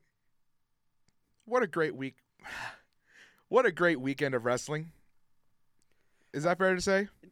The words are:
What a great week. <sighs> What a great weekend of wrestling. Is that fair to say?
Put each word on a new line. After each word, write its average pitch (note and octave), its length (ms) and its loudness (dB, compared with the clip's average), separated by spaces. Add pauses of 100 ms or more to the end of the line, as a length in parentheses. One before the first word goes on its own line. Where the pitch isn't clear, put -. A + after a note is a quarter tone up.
(1400)
What B3 200 0
a - 20 -4
great D#3 300 -2
week. C3 180 -8 (280)
<sighs> - 40 -18 (1040)
What B3+ 160 4
a A3+ 60 4
great E3 300 0
weekend C3+ 340 -2
of A#2 100 -2
wrestling. D3 460 -4 (1400)
Is C#3+ 100 -6
that E3+ 160 2
fair F#3+ 160 4
to F3+ 60 -2
say? G3 260 2 (260)